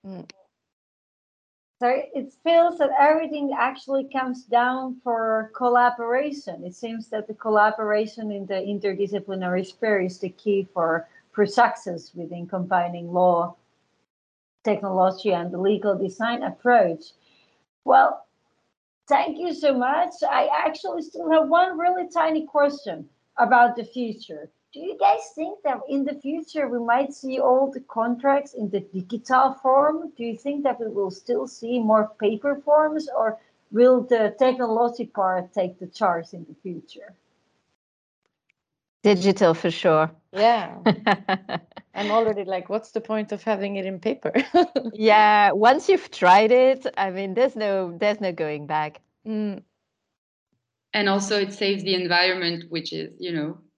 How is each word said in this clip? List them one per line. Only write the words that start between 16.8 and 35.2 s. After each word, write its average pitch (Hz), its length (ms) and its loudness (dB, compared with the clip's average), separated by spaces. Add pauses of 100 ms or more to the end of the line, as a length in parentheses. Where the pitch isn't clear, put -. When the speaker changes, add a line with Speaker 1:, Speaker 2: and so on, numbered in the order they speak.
Speaker 2:
Well, - 420 4 (840)
thank 302 280 0
you 339 160 -4
so 277 240 0
much. 302 360 0 (140)
I - 220 2 (160)
actually 339 360 -6
still 339 280 -10
have 320 200 4
one 349 280 2
really 359 300 -2
tiny 320 380 -2
question 285 640 -2 (280)
about 240 380 4
the 233 80 -8
future. 214 680 -10 (240)
Do 277 80 -18
you 359 180 -10
guys - 220 4 (140)
think 349 280 -8
that 262 240 -2
in 277 160 -2
the 277 120 -6
future 302 520 -6
we 240 180 -4
might 269 280 0
see 262 260 -8
all 262 320 2
the 277 80 -12
contracts 240 760 -2
in 208 160 -6
the 196 100 -4
digital 240 720 0 (100)
form? 294 540 2
Do 233 80 -8
you 226 100 -6
think 285 300 -6
that 247 160 -2
we 220 80 -6
will 196 220 -4
still 247 360 -6
see 240 320 -6
more 214 400 2
paper 233 460 -2
forms, 302 420 2 (100)
or 220 220 -2 (320)
will 247 300 6
the 226 360 0
technology 240 680 0
part 185 480 -2